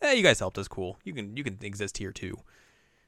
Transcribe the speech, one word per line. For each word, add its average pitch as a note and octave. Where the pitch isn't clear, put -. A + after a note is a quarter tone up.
"Eh, C#4+
you A#3+
guys D3+
helped F#2
us, G2
cool. F#2
You F#3+
can, G#2+
you C#3+
can G#2
exist G2+
here F#2+
too." -